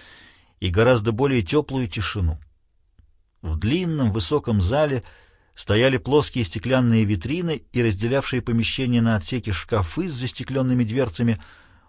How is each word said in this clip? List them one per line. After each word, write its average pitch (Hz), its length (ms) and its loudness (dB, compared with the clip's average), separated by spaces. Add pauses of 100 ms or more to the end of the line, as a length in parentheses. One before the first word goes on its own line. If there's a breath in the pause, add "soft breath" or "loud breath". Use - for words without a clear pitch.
(600 loud breath)
и 95 100 -2
гораздо 113 420 4
более 127 300 0
теплую 135 460 -2
тишину. 87 500 -2 (1040)
В 78 160 -4
длинном 143 540 0
высоком 113 480 0
зале 131 440 0 (540 soft breath)
стояли 123 380 2
плоские 131 480 0
стеклянные 117 600 2
витрины 139 580 -2 (100)
и 123 100 0
разделявшие 117 600 0
помещение 120 600 0
на 113 140 4
отсеки 110 340 -4
шкафы 107 580 -2
с 160 40 -6
застекленными 127 720 -2
дверцами, 117 560 0 (480 loud breath)